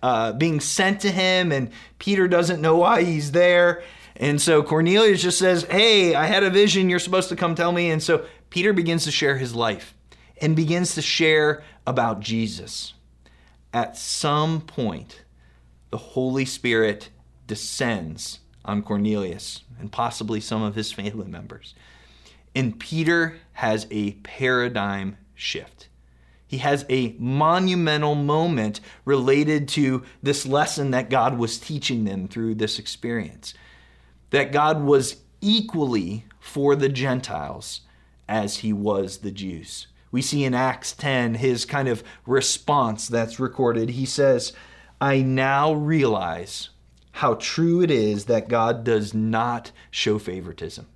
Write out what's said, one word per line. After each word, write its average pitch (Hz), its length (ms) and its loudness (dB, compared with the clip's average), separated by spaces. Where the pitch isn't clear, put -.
uh, 113 320 0
being 151 260 0
sent 202 420 0
to 202 100 0
him, 185 400 2
and 131 180 -2
Peter 190 280 2
doesn't 175 340 2
know 160 160 6
why 175 260 4
he's 151 280 -2
there. 175 520 4
And 147 260 0
so 156 220 6
Cornelius 180 580 4
just 175 160 0
says, 185 320 4
"Hey, 196 460 4
I 147 100 2
had 196 180 2
a 190 60 4
vision. 190 400 4
You're 180 80 2
supposed 185 320 0
to 180 60 -4
come 170 180 0
tell 170 180 0
me." 175 200 0
And 156 100 0
so 160 240 2
Peter 190 240 2
begins 170 300 2
to 156 80 -4
share 139 260 0
his 127 160 -6
life 113 400 -2
and 156 140 2
begins 165 400 0
to 151 80 -4
share 156 580 2
about 117 360 -2
Jesus. 110 760 -6
At - 260 -4
some 156 640 -2
point, - 640 -8
the 110 60 -8
Holy 131 480 -2
Spirit 110 640 0
descends 107 960 -6
on 104 160 -4
Cornelius 104 800 -4
and 101 120 -14
possibly 117 480 -4
some 110 240 -4
of 104 100 -4
his 107 180 -6
family 104 360 -10
members. - 480 -18
And 127 240 -2
Peter 160 580 0
has 110 380 -2
a 104 220 -2
paradigm 104 1040 -4
shift. - 520 -10
He 139 100 -8
has 143 320 0
a 127 300 0
monumental 151 960 2
moment 143 680 0
related 143 640 2
to 131 340 0
this 139 240 -2
lesson 143 420 0
that 127 220 -2
God 127 260 2
was 117 220 -2
teaching 131 460 -4
them 95 220 -4
through 113 280 -4
this 107 240 -4
experience, - 760 -8
that 135 200 2
God 151 300 2
was 139 360 4
equally 135 840 0
for 143 360 2
the 139 140 2
Gentiles 127 920 -6
as 104 300 -2
he 107 160 -2
was 98 460 -2
the 101 120 -8
Jews. 92 540 -12
We 127 120 -2
see 143 200 -2
in 131 120 0
Acts 127 360 -2
ten 123 440 -2
his 120 300 0
kind 139 220 -4
of 117 160 -4
response 127 840 0
that's 117 320 -4
recorded. 120 520 0
He 131 160 -4
says, 135 460 2
"I 135 220 2
now 135 520 2
realize 113 960 -2
how 123 240 0
true 170 480 0
it 165 80 2
is 107 340 0
that 113 240 0
God 117 340 0
does 107 300 0
not 113 580 -2
show 107 260 0
favoritism." 85 800 -10